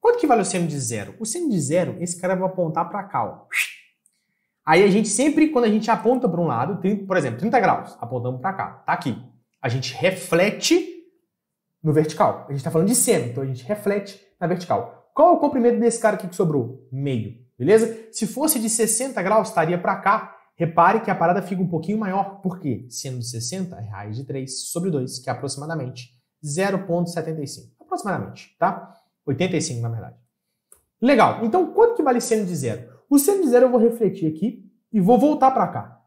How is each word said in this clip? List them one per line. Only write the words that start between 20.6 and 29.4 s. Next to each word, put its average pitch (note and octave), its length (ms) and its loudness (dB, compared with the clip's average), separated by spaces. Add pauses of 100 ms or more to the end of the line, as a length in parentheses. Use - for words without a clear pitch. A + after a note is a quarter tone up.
que G#3+ 100 -4
a F#3 40 2
parada F3+ 260 2
fica F#3 220 -4
um F3 60 0
pouquinho E3+ 300 -4
maior. G3 420 -4
Por F3+ 200 -6
quê? B2 280 -6
Seno B2+ 300 -10
de A#2+ 100 -8
sessenta F3 480 -8
é G#2+ 120 -12
raiz G#2 280 -10
de C#3 80 -8
três C3+ 440 -8
sobre F3 220 -4
dois, - 280 -4
que - 120 -10
é - 20 -4
aproximadamente C#3 760 -8 (340)
zero F#3 420 -4
ponto E3+ 240 -2
setenta D#3+ 320 -6
e C3+ 40 -8
cinco. - 340 -18
Aproximadamente, - 800 -8
tá? - 360 -2 (300)
Oitenta F3 320 -2